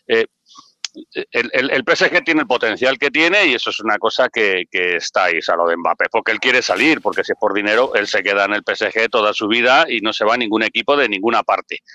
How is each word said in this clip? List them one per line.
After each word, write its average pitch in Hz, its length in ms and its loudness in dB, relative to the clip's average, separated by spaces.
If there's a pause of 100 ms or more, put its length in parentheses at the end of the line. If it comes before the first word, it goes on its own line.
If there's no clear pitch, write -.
Eh, 113 180 2 (1080)
el, 120 220 -2
el, 135 180 0
el 131 120 0
P 165 100 0
S 175 180 2
G 170 120 0
tiene 156 180 2
el 131 60 -4
potencial 120 520 0
que 143 100 0
tiene 175 380 2
y 131 60 2
eso 113 160 -2
es 98 100 -4
una 107 180 -2
cosa 123 320 0
que, 98 400 0
que 90 280 0
está 92 280 -2
ahí, 85 120 0
o 82 40 -4
sea, 92 140 0
lo 85 120 2
de 85 100 0
Mbappé, 85 340 -2
porque 113 200 0
él 107 80 -4
quiere 123 220 2
salir, 117 400 2
porque 92 220 -4
si - 80 -4
es - 80 -6
por 101 140 0
dinero, 107 420 0
él 104 100 0
se 104 160 -2
queda 101 240 0
en 101 80 -2
el 104 100 -2
P 107 100 -2
S 98 180 -2
G 113 180 0
toda 107 240 2
su 110 140 -4
vida 120 400 4
y 117 140 -4
no 107 120 -2
se 110 120 -2
va 110 80 4
a 120 40 2
ningún 110 240 -2
equipo 113 360 0
de 135 100 2
ninguna 104 360 0
parte. - 360 -4 (160)